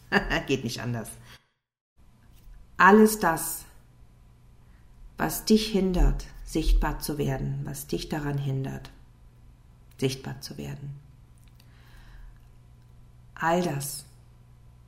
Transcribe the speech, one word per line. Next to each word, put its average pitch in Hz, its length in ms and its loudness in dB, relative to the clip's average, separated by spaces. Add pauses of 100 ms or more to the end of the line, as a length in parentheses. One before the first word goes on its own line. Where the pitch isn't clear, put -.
(100)
<laughs> 147 360 0
Geht 135 180 -2
nicht - 160 -6
anders. 117 300 -8 (1700)
Alles 214 400 10
das, - 480 -2 (1500)
was 156 260 -4
dich 214 220 4
hindert, 175 580 2 (200)
sichtbar 156 540 2
zu 143 200 -6
werden, 139 460 -4
was - 220 -10
dich - 220 -6
daran 147 300 -4
hindert, 135 520 -6 (1080)
sichtbar - 440 -4
zu 143 180 -14
werden, 143 380 -12 (2500)
all 170 280 0
das 143 420 -6 (840)